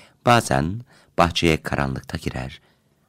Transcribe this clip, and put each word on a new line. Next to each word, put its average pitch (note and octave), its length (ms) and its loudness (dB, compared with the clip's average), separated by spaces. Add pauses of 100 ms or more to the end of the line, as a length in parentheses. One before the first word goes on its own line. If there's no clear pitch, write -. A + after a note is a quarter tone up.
(260)
bazen G#2+ 540 2 (380)
bahçeye E2 440 2
karanlıkta C#2 560 -4
girer, - 420 -10 (480)